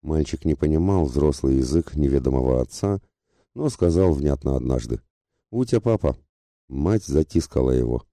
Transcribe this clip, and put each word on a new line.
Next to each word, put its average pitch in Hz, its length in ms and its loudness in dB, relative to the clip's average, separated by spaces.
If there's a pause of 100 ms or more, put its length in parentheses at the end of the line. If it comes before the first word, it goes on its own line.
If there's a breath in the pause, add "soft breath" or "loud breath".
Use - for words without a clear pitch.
Мальчик 76 420 -4
не 78 120 2
понимал 80 500 2
взрослый 67 520 0
язык 67 380 0
неведомого 65 640 0
отца, 101 380 -4 (540)
но 147 160 -4
сказал 87 440 2
внятно 69 420 -2
однажды: 62 460 -4 (500)
«Утя, 120 300 0
папа». 107 360 0 (500)
Мать 78 380 0
затискала 71 680 0
его. 60 420 -2